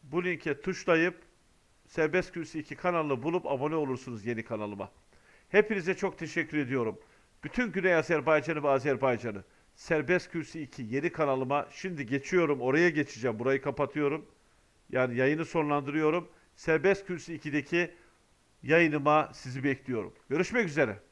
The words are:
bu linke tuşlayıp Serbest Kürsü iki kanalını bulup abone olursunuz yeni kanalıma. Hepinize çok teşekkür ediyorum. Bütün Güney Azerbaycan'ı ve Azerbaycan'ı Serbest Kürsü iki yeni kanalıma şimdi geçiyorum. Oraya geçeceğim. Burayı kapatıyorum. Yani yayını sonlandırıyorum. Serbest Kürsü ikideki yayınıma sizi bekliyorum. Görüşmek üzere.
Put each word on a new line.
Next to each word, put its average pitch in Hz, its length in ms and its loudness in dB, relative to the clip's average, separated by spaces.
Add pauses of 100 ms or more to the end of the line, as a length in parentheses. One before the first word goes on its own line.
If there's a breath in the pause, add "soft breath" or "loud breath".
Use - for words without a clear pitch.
bu 156 200 -4
linke 160 380 -4
tuşlayıp 175 600 0 (680)
Serbest 170 440 0
Kürsü 156 280 -8
iki 151 160 -12
kanalını 156 480 0
bulup 165 220 -2
abone 143 300 -2
olursunuz 127 500 -4
yeni 113 180 -4
kanalıma. 104 480 -8 (580 soft breath)
Hepinize 196 440 2
çok 185 240 -4
teşekkür 156 400 -4
ediyorum. 123 420 -2 (440 soft breath)
Bütün 233 280 -2
Güney 180 240 2
Azerbaycan'ı 156 680 2
ve 147 60 2
Azerbaycan'ı 120 760 0 (320 soft breath)
Serbest 165 560 0
Kürsü 165 280 -8
iki 139 240 -12
yeni 135 280 -2
kanalıma 139 600 0
şimdi 165 340 -8
geçiyorum. 143 560 2
Oraya 147 280 4
geçeceğim. 127 500 -2
Burayı 135 220 2
kapatıyorum. 147 640 -2 (640 soft breath)
Yani 127 260 0
yayını 147 300 2
sonlandırıyorum. 151 840 0 (260 soft breath)
Serbest 175 520 0
Kürsü 170 260 -8
ikideki 156 640 -2 (680 soft breath)
yayınıma 151 680 4
sizi 131 300 -10
bekliyorum. 127 500 -2 (160)
Görüşmek 180 360 0
üzere. 139 340 0 (120)